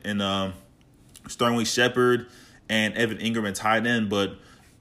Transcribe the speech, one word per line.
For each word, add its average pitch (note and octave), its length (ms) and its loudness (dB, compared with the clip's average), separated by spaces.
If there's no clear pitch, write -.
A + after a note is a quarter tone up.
in, G#2 160 -2
um, G2 320 -2
Sterling A#2+ 380 0
Shepard B2 600 2
and G#2+ 260 0
Evan A2 240 0
Ingram A2+ 260 -2
and G2 100 -4
tight A2 320 2
end, A2+ 240 0
but, G2 260 0